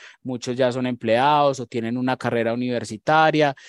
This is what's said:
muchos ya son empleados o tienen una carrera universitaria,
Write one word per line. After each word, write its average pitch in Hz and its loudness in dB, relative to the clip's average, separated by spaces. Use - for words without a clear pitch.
muchos 123 -6
ya 127 2
son 127 -2
empleados 127 2
o 117 -10
tienen 117 -6
una 127 -2
carrera 117 0
universitaria, 135 0